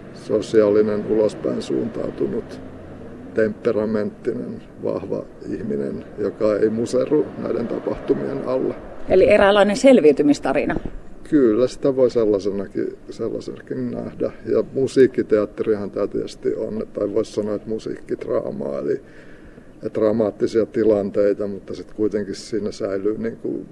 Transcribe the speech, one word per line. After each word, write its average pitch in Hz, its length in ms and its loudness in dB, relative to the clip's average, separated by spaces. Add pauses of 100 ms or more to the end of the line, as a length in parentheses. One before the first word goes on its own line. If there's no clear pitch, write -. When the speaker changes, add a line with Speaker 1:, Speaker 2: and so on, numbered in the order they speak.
(140)
Speaker 1:
sosiaalinen, 107 920 2
ulospäin 107 560 0
suuntautunut, - 1000 -4 (720)
temperamenttinen, 110 1300 -2 (220)
vahva - 400 -4 (280)
ihminen, 71 520 -6 (140)
joka 104 380 0
ei 107 120 2
muserru 123 580 0 (160)
näiden 113 260 -2
tapahtumien 135 800 -4
alla. 127 280 -2 (340)
Speaker 2:
Eli 180 220 6
eräänlainen 208 460 6
selviytymistarina. 151 1000 6 (560)
Speaker 1:
Kyllä, 123 360 6
sitä 135 300 0
voi 127 140 6
sellaisenakin, 101 880 0 (120)
sellaisenakin 120 800 -6
nähdä. 117 420 -6 (140)
Ja 110 260 2
musiikkiteatterihan 110 1160 2
tää 101 160 -2
tietysti 110 480 -4
on, 110 380 -6
tai 101 220 -2
voisi 110 180 0
sanoa, 104 220 -2
että 104 140 -8
musiikkidraamaa, - 1120 -6
eli 131 220 -4 (960)
dramaattisia 110 720 2
tilanteita, 104 800 2
mutta 95 280 -8
sit 87 180 -14
kuitenkin 104 420 -2
siinä 104 360 -6
säilyy 98 480 -2
niinku - 540 -6